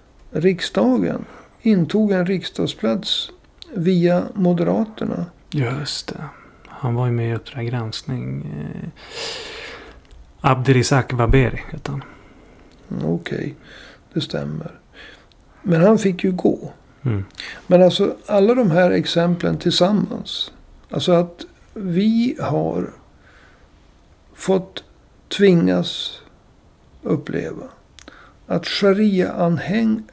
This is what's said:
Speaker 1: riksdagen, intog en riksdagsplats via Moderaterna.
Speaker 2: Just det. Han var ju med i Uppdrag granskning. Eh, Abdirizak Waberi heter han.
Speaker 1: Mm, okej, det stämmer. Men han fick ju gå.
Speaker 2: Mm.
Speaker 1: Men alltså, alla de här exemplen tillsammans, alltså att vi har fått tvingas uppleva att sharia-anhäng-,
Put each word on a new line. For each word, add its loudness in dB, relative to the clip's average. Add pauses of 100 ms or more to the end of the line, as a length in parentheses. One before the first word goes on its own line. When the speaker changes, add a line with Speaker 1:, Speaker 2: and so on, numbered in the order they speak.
(320)
Speaker 1:
riksdagen, 0 (360)
intog 2
en 2
riksdagsplats -4 (440)
via 2 (100)
Moderaterna. 0 (240)
Speaker 2:
Just -4
det. -12 (440)
Han -4
var 0
ju 0
med -2
i -2
Uppdrag -8
granskning. -6 (140)
Eh, -10 (1500)
Abdirizak 2
Waberi 2 (100)
heter -10
han. -8 (880)
Speaker 1:
Mm, -6
okej, -4 (580)
det -2
stämmer. -8 (840)
Men 2
han 6
fick 0
ju 2
gå. -2 (320)
Speaker 2:
Mm. -2 (420)
Speaker 1:
Men 6
alltså, 2 (100)
alla 4
de 2
här 4
exemplen 0
tillsammans, 0 (380)
alltså -2
att 0 (280)
vi 0
har -2 (1400)
fått -2 (540)
tvingas 2 (800)
uppleva -4 (840)
att -2
sharia-anhäng-, 0